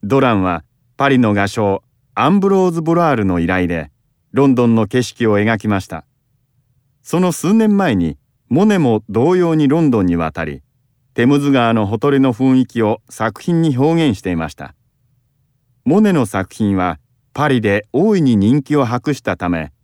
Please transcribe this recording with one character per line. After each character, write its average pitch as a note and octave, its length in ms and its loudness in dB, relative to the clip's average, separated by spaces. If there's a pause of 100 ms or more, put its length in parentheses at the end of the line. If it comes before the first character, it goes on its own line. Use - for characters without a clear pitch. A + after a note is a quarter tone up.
ド A#2 160 0
ラ B2+ 140 2
ン G2 80 0
は F2 220 -2 (340)
パ C#3 120 0
リ C3 100 4
の G#2+ 160 2
画 G2+ 120 0
商 G2 360 -4 (320)
ア A#2+ 120 0
ン G3 120 2
ブ G3 100 0
ロ F#3+ 180 2
ー F3 40 0
ズ・ E3 100 -4
ボ E3 140 0
ラ E3+ 160 2
ー C3 40 0
ル G#2+ 100 -2
の F2+ 140 -2
依 E2+ 60 -2
頼 F2+ 220 -2
で、 E2 240 -8 (400)
ロ C#3 160 2
ン C3 80 4
ド B2 100 2
ン A#2 80 2
の A2 140 0
景 B2 160 -2
色 - 240 -4
を G#2 100 2
描 G#2+ 220 0
き - 80 -8
ま G2+ 120 -2
し F#2+ 80 -12
た。 D#2+ 180 -14 (960)
そ E3 160 -4
の F3+ 120 0
数 E3+ 220 -2
年 A3 240 2
前 E3+ 180 0
に、 E2 220 -2 (320)
モ F3 160 2
ネ G3+ 140 2
も A#2 300 0
同 B2+ 260 2
様 F3 180 2
に D3+ 140 2
ロ D#3 140 2
ン D3 100 2
ド A2+ 100 2
ン F2+ 60 0
に E2+ 80 0
渡 E2 280 -6
り、 C#2+ 200 -12 (500)
テ A#2+ 140 0
ム C#3+ 120 2
ズ C#3+ 120 -2
川 A#2+ 220 2
の A2 120 0
ほ A2 140 -4
と C#3+ 100 0
り C#3+ 100 2
の C3+ 140 2
雰 C3 240 0
囲 B2+ 80 2
気 - 160 -6
を G#2+ 280 0
作 - 340 -6
品 E3+ 180 0
に D3 160 0
表 D#3+ 320 0
現 G2+ 80 -2
し - 60 -20
て F#2 80 -4
い F2 40 -4
ま D#2+ 140 -6
し - 60 -20
た。 C#2 180 -18 (1120)
モ E3+ 160 2
ネ G#3 100 2
の C#3+ 140 0
作 F#2+ 300 -6
品 G2+ 220 -2
は F2+ 220 -4 (340)
パ D3 160 -2
リ B2+ 120 0
で G#2 320 -2
大 G3+ 240 0
い E3+ 40 0
に B2+ 140 2
人 A2 260 2
気 D3 140 -4
を C#3 100 2
博 B2 300 -4
し - 60 -18
た F#2 160 -6
た F2 120 -6
め D#2+ 220 -6 (120)